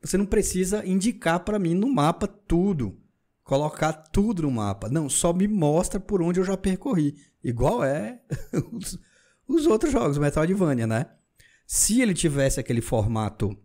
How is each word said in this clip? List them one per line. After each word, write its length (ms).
você 160
não 80
precisa 600
indicar 540
pra 180
mim 140
no 160
mapa 380
tudo, 720
colocar 520
tudo 480
no 80
mapa. 400
Não, 180
só 240
me 160
mostra 500
por 220
onde 180
eu 60
já 140
percorri. 580
Igual 400
é 460
<laughs> 240
os, 280
os 180
outros 240
jogos, 280
Metroidvania, 680
né? 200
Se 360
ele 100
tivesse 480
aquele 220
formato 840